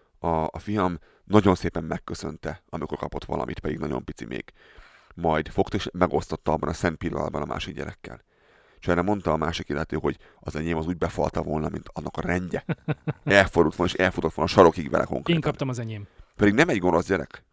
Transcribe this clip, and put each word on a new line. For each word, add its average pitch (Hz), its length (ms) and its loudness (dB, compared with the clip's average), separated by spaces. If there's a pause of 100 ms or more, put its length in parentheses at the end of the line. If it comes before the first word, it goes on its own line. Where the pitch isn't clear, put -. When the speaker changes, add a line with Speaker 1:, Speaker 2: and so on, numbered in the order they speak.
(280)
Speaker 1:
a, 80 240 2
a - 80 -10
fiam 92 400 0 (240)
nagyon 98 320 6
szépen 82 280 -4
megköszönte, 80 840 -8
amikor 78 280 -8
kapott 71 280 -8
valamit, - 340 -4
pedig 76 180 -4
nagyon 73 280 -4
pici - 200 -12
még. 60 180 -8 (720)
Majd 80 320 2
fogta - 300 0
és - 160 -4
megosztotta 85 580 0
abban 78 180 0
a 80 40 -2
szent 80 240 -2
pillanatban 76 440 -4
a - 40 -4
másik - 300 -6
gyerekkel. - 460 -12 (580)
És - 80 -10
erre 87 140 4
mondta 95 320 0
a 78 40 2
másik 78 320 -4
illető, 73 320 -2
hogy 73 160 -2 (220)
az 78 160 -10
enyém 82 220 -2
az 80 100 -2
úgy 87 100 -4
befalta - 440 -2
volna, 78 280 -4
mint 80 240 -10
annak 76 240 -10
a 82 40 -6
rendje. 87 440 -4 (340)
Speaker 2:
<laughs> - 240 -8
Speaker 1:
Elfordult 185 520 4
volna, 90 200 0
és - 40 -4
elfutott 90 340 0
volna 80 180 0
a - 20 -4
sarokig 82 360 8
vele - 140 2
konkrétan. - 320 -2
Speaker 2:
Én 156 60 0
kaptam 139 280 -2
az 123 100 -6
enyém. 110 280 -10 (280)
Speaker 1:
Pedig 101 180 6
nem 156 160 4
egy 117 100 2
gonosz 87 280 2
gyerek 90 460 -2